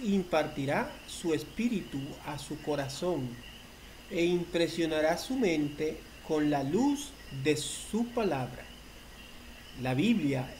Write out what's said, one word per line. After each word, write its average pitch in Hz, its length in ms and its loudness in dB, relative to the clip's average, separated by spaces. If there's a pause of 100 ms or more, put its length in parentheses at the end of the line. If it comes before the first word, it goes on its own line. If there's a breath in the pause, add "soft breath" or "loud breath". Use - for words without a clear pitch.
impartirá 170 880 2 (160)
su - 280 0
espíritu 202 640 -2 (240)
a 147 140 -6
su 147 240 -8
corazón 143 680 -2 (840)
e 175 140 2
impresionará 170 960 4
su - 180 -2
mente 156 640 2 (280)
con 151 220 4
la 143 160 4
luz 269 460 2 (320)
de 151 160 4
su - 480 -2
palabra. 165 580 0 (1160)
La 127 100 0
Biblia 143 680 2